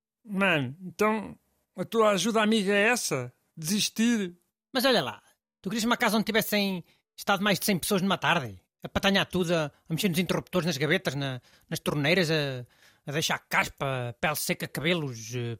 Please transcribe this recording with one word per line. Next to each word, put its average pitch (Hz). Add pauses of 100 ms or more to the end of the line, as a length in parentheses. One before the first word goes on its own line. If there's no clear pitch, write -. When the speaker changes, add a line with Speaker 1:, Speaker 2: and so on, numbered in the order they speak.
(240)
Speaker 1:
Mano, 175
então 208 (380)
a 185
tua 214
ajuda 202
amiga 208
é 202
essa? 139 (220)
Desistir? 202 (400)
Speaker 2:
Mas 254
olha 226
lá, 107 (400)
tu -
querias 214
uma 240
casa 220
onde 214
tivessem 202 (320)
estado 196
mais 202
de -
cem 202
pessoas 190
numa 185
tarde? 135 (240)
A 165
patanhar 196
tudo, 180
a, 160
a -
mexer 160
nos 165
interruptores, 170
nas 160
gavetas, 151
na, 135 (280)
nas 160
torneiras, 156
a, 139 (400)
a 143
deixar 151
caspa, 131
pele 151
seca, -
cabelos, 135
eh, 120